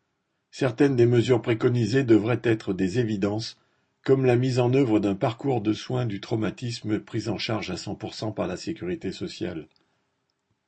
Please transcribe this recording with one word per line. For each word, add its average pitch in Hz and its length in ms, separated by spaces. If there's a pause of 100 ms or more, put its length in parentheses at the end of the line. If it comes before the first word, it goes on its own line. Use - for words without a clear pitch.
(520)
Certaines 139 420
des 120 120
mesures 120 360
préconisées 120 600
devraient 113 400
être 110 280
des 92 280
évidences, 107 580 (460)
comme 135 200
la 123 120
mise 127 240
en 123 140
œuvre 117 260
d'un 98 160
parcours 123 440
de 107 120
soins 123 340
du 98 140
traumatisme 107 800
pris - 280
en 98 80
charge 98 360
à 85 40
cent 95 200
pour - 180
cent 110 160
par 95 160
la 90 100
sécurité 87 540
sociale. 87 560 (1000)